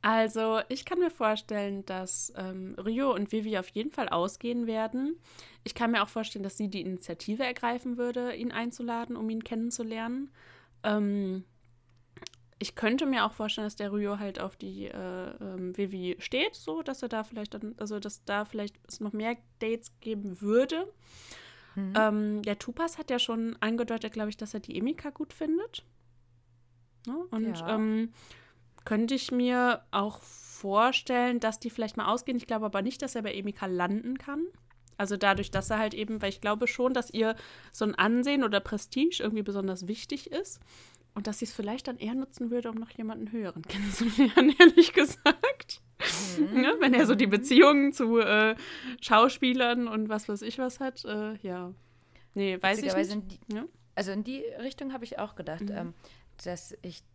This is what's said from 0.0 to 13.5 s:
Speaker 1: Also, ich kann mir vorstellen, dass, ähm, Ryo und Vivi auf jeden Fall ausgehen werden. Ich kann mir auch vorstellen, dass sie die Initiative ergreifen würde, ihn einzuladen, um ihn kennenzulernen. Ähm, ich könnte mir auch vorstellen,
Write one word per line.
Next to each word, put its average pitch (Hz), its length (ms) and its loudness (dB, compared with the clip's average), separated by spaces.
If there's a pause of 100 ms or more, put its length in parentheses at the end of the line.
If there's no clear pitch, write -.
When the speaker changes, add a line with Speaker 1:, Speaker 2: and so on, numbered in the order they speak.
Speaker 1:
Also, 220 680 2
ich 269 160 -8
kann 370 140 -4
mir 349 120 4
vorstellen, 208 720 -2
dass, 185 520 -6
ähm, 185 420 -8
Ryo 233 340 0
und 202 200 -2
Vivi 214 240 0
auf 185 100 -4
jeden 233 240 -4
Fall - 160 -4
ausgehen 233 580 -2
werden. 226 520 -2 (480)
Ich - 100 -10
kann 233 160 2
mir 220 100 4
auch 208 60 2
vorstellen, 214 360 -8
dass 196 120 -8
sie 208 140 -4
die 196 100 -6
Initiative 185 640 -6
ergreifen 247 540 -4
würde, 247 360 -2
ihn 240 200 -6
einzuladen, 233 640 -6
um 220 120 -4
ihn 226 140 -4
kennenzulernen. 233 880 -6 (520)
Ähm, 202 600 0 (1160)
ich - 160 -8
könnte 247 300 0
mir 247 200 2
auch 214 80 -4
vorstellen, 214 340 -6